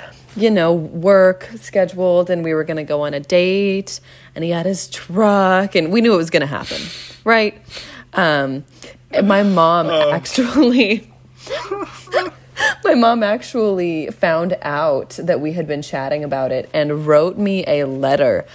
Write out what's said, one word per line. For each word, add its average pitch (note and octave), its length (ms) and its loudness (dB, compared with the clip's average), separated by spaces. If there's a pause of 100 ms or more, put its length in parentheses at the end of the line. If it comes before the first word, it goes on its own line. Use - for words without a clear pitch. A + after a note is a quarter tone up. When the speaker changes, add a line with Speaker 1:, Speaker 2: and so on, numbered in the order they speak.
(360)
Speaker 1:
you A3 160 2
know, E3+ 200 4
work F#3 840 4
scheduled, F3+ 720 0
and F3 140 -2
we D#3+ 100 -2
were D#3 80 0
gonna D#3 220 -6
go D3 180 -2
on D3 100 -4
a C#3+ 60 -4
date, F#3+ 800 0 (380)
and D#3+ 80 -6
he E3+ 60 -2
had E3+ 160 -2
his F#3+ 220 -4
truck, G3 840 2
and E3 180 2
we A#3 80 2
knew A3+ 140 4
it - 20 6
was E3 140 0
gonna D3+ 160 0
happen, - 340 -8 (440)
right? A3 360 2 (540)
Um, D3 500 0 (580)
my G3 200 4
mom E3+ 460 2
Speaker 2:
Oh. D#3 240 2
Speaker 1:
actually, A#3+ 1000 2 (880)
<laughs> - 840 -4
my G4 100 4
mom A#3 300 2
actually G3+ 880 -2
found F3 500 0
out D3 560 -2
that D3+ 220 -2
we D#3 140 -6
had E3+ 120 -6
been D3 160 -6
chatting C#3+ 400 -6
about C3+ 300 -4
it B2+ 200 -6
and D3+ 320 -2
wrote D#3 320 2
me G3 300 -2
a D3 180 0
letter C3+ 720 0